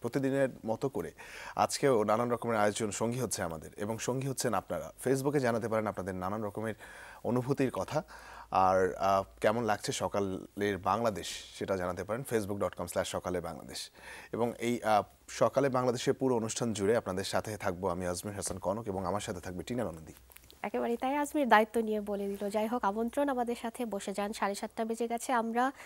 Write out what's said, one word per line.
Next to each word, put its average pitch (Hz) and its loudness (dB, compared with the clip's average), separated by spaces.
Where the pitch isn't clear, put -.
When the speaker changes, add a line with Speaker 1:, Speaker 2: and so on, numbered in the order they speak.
Speaker 1:
প্রতিদিনের 135 0
মতো 113 -2
করে। 85 -4
আজকেও 113 4
নানান 113 2
রকমের 117 0
আয়োজন 104 2
সঙ্গী 117 -2
হচ্ছে 107 -2
আমাদের 82 -6
এবং 110 -4
সঙ্গী 131 -2
হচ্ছেন 127 0
আপনারা। 82 -4
Facebook-এ 135 4
জানাতে 117 2
পারেন 110 2
আপনাদের 95 -2
নানান 95 -2
রকমের 107 -4
অনুভূতির 123 2
কথা। 110 -2
আর, 92 6
আহ, 98 4
কেমন 117 4
লাগছে 107 0
সকালের 101 0
বাংলাদেশ, 101 0
সেটা 98 0
জানাতে 90 -2
পারেন 110 -4
facebook 104 0
dot 90 0
com 90 -4
slash 92 0
সকালে 90 -2
বাংলাদেশ। 76 -10
এবং 113 0
এই, 120 0
আহ, 107 6
সকালে 131 4
বাংলাদেশের 127 2
পুরো 131 2
অনুষ্ঠান 113 0
জুড়ে 104 4
আপনাদের 98 0
সাথে 98 -2
থাকবো 92 -2
আমি 90 0
আজমির 92 -4
হাসান 95 -6
কনক 98 -2
এবং 95 -2
আমার 98 0
সাথে 95 -6
থাকবে 90 -8
টিনা 120 -2
নন্দী। 82 -8
Speaker 2:
একেবারেই 233 -2
তাই, 262 -2
আজমির 294 0
দায়িত্ব 220 6
নিয়ে 214 0
বলে 202 -4
দিল। 202 -4
যাই 214 0
হোক, 240 -2
আমন্ত্রণ 233 0
আমাদের 240 0
সাথে, 233 -6
বসে 202 -6
যান। 208 -2
সাড়ে 202 0
সাতটা 226 -4
বেজে 226 -2
গেছে, 233 -2
আমরা 233 2